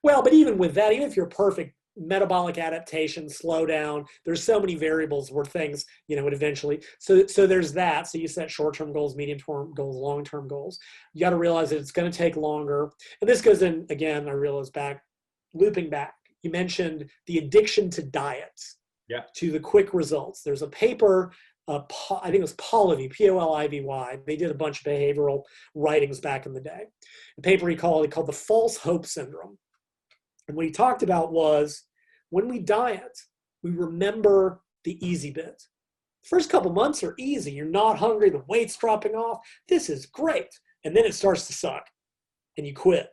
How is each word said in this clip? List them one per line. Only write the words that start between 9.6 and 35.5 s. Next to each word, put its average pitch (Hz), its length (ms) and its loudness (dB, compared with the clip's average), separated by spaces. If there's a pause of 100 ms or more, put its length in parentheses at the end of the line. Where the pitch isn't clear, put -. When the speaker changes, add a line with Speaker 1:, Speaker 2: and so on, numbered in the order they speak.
Speaker 1:
goals, 139 240 -6
long-term 143 500 -6
goals. 143 300 -10 (360)
You 156 80 -16
gotta 175 160 4
realize 165 340 2
that 151 80 -2
it's 139 120 -12
gonna 170 200 -2
take 170 260 0
longer. 151 540 -2 (280)
And 214 100 2
this 240 120 6
goes 202 220 6
in, 170 260 0
again, 147 400 -4
I 139 40 -4
realize 139 360 -4
back, 143 340 -8 (520)
looping 180 340 2
back, 143 240 -6 (300)
you 170 80 -6
mentioned 170 580 -4 (160)
the 170 140 -2
addiction 190 520 2
to 160 120 -8
diets, 139 720 -10 (300)
Speaker 2:
Yeah. 117 160 -8 (140)
Speaker 1:
to 170 140 -2
the 151 80 -2
quick 196 340 2
results. 143 500 -4
There's 143 180 -4
a 147 60 -8
paper, 196 680 2 (340)
uh, 147 220 -4
Po-, - 340 -8
I 180 80 -4
think 190 60 4
it 196 40 4
was 156 140 -6
Polivy, 160 560 2
P 202 180 6
O 185 80 4
L 165 160 0
I 151 140 -2
V 143 140 -6
Y. 135 440 -8
They 151 120 -4
did 170 120 -2
a 147 60 -6
bunch 147 240 -6
of 147 120 -4
behavioral 143 520 0 (320)
writings 147 440 0
back 135 280 -6
in 135 60 -14
the 131 80 -12
day. 151 240 -14 (520)
A - 40 -20
paper 175 280 2
he 170 60 0
called, 165 300 2
he 147 40 -2
called 151 180 -4
the 143 60 -6
false 220 440 2
hope 170 280 -2
syndrome. 127 520 -14 (880)
And 147 100 -10
what 165 80 -2
he 156 60 -4
talked 247 320 2
about 170 280 0
was 151 520 2 (460)
when 196 180 0
we 240 120 -6
diet, 208 580 -2 (440)
we 175 100 -6
remember 190 880 2 (220)
the 170 140 -8 (100)
easy 147 240 -4
bit. 160 300 -14 (600)